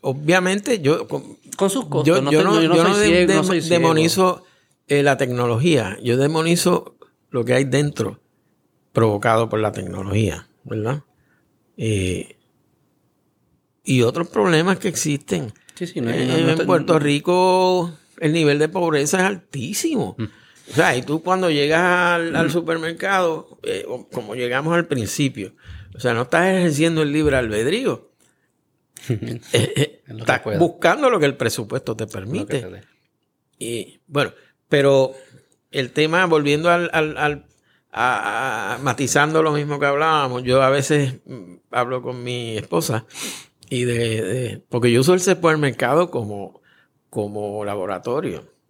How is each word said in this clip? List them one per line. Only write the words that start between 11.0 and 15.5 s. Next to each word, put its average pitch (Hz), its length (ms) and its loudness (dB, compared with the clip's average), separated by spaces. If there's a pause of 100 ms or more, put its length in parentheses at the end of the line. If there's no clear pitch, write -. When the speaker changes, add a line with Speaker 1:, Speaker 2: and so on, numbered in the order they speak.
Speaker 1:
Eh, 95 580 -4 (1500)
y 127 180 2
otros 139 260 0
problemas 185 520 2
que - 80 -4
existen. 151 680 -4 (220)